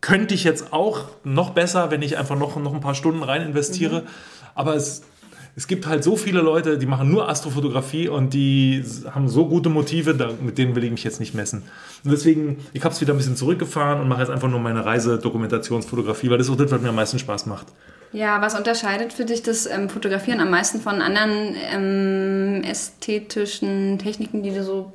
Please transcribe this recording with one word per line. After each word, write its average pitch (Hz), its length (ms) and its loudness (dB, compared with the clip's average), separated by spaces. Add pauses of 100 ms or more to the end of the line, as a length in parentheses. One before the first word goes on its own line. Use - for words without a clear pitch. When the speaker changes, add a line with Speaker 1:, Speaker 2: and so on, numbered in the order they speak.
Speaker 1:
könnte 208 320 2
ich 180 100 0
jetzt 156 300 0
auch 196 320 0 (180)
noch 139 280 0
besser, 180 400 2
wenn 151 100 0
ich 147 160 -2
einfach 139 200 -2
noch, 143 200 -2
noch 143 160 -4
ein 135 80 -4
paar 139 140 -2
Stunden 160 280 0
rein 143 200 -2
investiere. 160 580 -2
Speaker 2:
Mhm. 165 60 -12 (480)
Speaker 1:
Aber 147 200 0
es, - 280 -4 (520)
es - 120 -10
gibt 180 200 -2
halt 151 160 2
so 196 140 4
viele 180 240 2
Leute, 160 360 4
die 131 80 0
machen 135 240 2
nur 208 200 4
Astrofotografie 143 800 -2
und 135 240 0
die 135 500 4
s-, 113 260 -10
haben 135 200 0
so 143 180 6
gute 165 220 2
Motive, 156 460 2
da, 123 160 0 (100)
mit 120 160 -4
denen 123 180 2
will 120 80 0
ich 120 80 0
mich 117 140 -6
jetzt 110 160 -6
nicht 107 120 -8
messen. 104 300 -6 (400)
Und 143 80 2
deswegen, 147 460 4 (160)
ich - 100 -8
hab's 165 160 0
wieder 143 140 2
ein 139 40 2
bisschen 131 200 0
zurückgefahren 147 640 0
und 131 80 2
mache 123 120 0
jetzt 127 100 0
einfach 131 180 0
nur 123 100 0
meine 113 260 0
Reisedokumentationsfotografie, 113 1400 0
weil 120 100 6
das 123 80 2
ist 135 60 2
auch 123 40 0
das, 139 140 4
was 120 100 2
mir 120 80 0
am 113 60 0
meisten 110 240 0
Spaß 104 260 -6
macht. 101 220 -8 (460)
Speaker 2:
Ja, 208 280 0
was 214 160 0
unterscheidet 226 540 -2
für 247 140 -4
dich 226 180 -2
das, 226 220 0
ähm, 196 240 -2
Fotografieren 208 500 -2
am 190 100 4
meisten 185 300 2
von 202 220 -2
anderen, 208 540 0 (180)
ähm, 196 920 0
ästhetischen 202 1400 -4
Techniken, 208 440 -6
die 196 80 -4
du 196 120 -4
so 190 320 -6